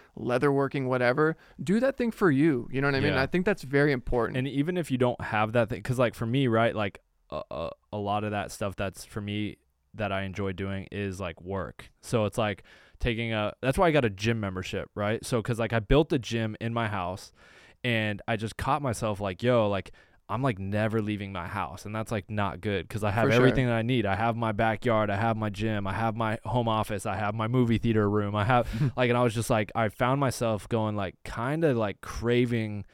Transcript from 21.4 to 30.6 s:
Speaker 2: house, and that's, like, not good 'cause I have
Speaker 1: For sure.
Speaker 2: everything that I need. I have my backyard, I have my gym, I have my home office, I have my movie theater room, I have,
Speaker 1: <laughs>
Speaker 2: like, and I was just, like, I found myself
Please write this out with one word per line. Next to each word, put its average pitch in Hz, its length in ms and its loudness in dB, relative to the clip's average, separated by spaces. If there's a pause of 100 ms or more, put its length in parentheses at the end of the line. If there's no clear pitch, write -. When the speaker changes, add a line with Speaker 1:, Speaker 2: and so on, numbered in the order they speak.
Speaker 2:
house, 92 380 -8
and 104 100 -8
that's, 110 160 -6
like, 107 180 -4
not 101 320 -2
good 98 260 -2
'cause 104 160 -6
I 107 80 0
have 110 140 2
Speaker 1:
For 104 60 4
sure. 113 60 6
Speaker 2:
everything 127 280 6
that 120 100 2
I 113 60 0
need. 117 240 0
I 98 100 0
have 113 200 0
my 113 160 -2
backyard, 110 580 0
I 101 60 -2
have 113 220 0
my 107 120 -2
gym, 101 380 -2
I 95 60 -4
have 113 220 -2
my 110 300 -2
home 113 220 0
office, 110 400 -2
I 98 80 -2
have 104 180 -2
my 110 140 -2
movie 117 320 4
theater 110 300 4
room, 104 260 0
I 104 100 2
have, 123 220 4
Speaker 1:
<laughs> 117 300 -2
Speaker 2:
like, 123 120 2
and 120 80 4
I 123 60 4
was 117 100 2
just, 113 160 -2
like, 107 260 0
I 113 140 0
found 131 300 0
myself 117 500 -2